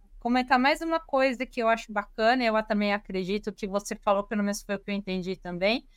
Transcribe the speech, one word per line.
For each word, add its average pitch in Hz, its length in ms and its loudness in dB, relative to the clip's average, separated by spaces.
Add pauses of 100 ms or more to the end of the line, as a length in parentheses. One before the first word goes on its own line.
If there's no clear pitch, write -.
(200)
comentar 254 380 2
mais 285 240 4
uma 330 200 -2
coisa 262 440 0
que - 160 -6
eu 226 60 2
acho 226 240 0
bacana, 226 540 0
eu 214 180 2
também 208 300 0
acredito 202 580 -4
que 202 160 -8
você 202 260 -4
falou, 202 300 0
pelo 208 180 -4
menos 202 220 -2
foi 202 120 -6
o 196 40 -6
que 202 100 -10
eu 202 60 -2
entendi 185 400 -4
também, 185 500 -2 (120)